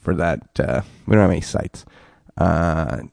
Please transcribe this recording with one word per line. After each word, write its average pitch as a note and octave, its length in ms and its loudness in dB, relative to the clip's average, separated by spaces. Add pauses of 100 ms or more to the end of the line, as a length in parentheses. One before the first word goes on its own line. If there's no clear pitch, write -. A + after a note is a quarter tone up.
for F#2 140 -2
that. E2 260 -2 (180)
Uh, - 220 -2 (240)
we - 100 2
don't G#2+ 80 8
have F2+ 80 6
any E2+ 100 0
sites. - 440 -6 (520)
Uh, E2 640 0 (140)